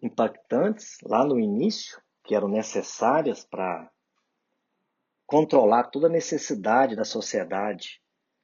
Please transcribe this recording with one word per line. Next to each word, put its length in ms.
impactantes 1000
lá 240
no 140
início, 600
que 120
eram 120
necessárias 960
para 460
controlar 600
toda 220
a 20
necessidade 880
da 80
sociedade 1000